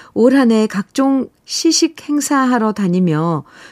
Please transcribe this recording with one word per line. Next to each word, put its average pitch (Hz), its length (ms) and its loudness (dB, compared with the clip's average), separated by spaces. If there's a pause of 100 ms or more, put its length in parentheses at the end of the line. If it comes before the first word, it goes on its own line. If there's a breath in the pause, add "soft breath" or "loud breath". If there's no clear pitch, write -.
(140 loud breath)
올 247 220 4
한 254 160 4
해 220 160 2
각종 269 600 -2 (160)
시식 - 600 -2
행사하러 262 680 0
다니며 170 680 0 (280 loud breath)